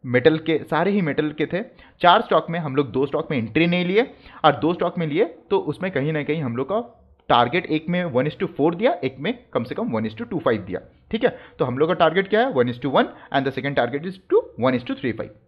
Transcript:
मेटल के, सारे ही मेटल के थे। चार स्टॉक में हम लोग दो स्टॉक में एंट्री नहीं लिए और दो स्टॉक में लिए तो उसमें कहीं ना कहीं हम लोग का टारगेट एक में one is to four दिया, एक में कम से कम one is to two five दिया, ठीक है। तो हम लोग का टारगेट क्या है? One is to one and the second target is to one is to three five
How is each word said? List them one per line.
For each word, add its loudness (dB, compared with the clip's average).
मेटल 4
के, -2
सारे 0
ही 0
मेटल -2
के -2
थे। -6
चार 6
स्टॉक 0
में -4
हम -6
लोग 0
दो 0
स्टॉक -6
में -2
एंट्री 0
नहीं 2
लिए 0
और 6
दो 0
स्टॉक -2
में -2
लिए 2
तो 2
उसमें -6
कहीं -2
ना -2
कहीं -2
हम -4
लोग -4
का -2
टारगेट 4
एक -2
में 0
one 0
is -6
to -4
four 2
दिया, 2
एक -4
में -4
कम -2
से -8
कम -4
one -2
is -8
to -8
two -4
five 2
दिया, -8
ठीक -2
है। 4
तो 2
हम -4
लोग 2
का 2
टारगेट 2
क्या 2
है? 0
One 2
is -10
to 0
one 2
and 2
the -2
second -2
target -2
is -12
to 6
one 2
is -6
to -4
three -2
five -8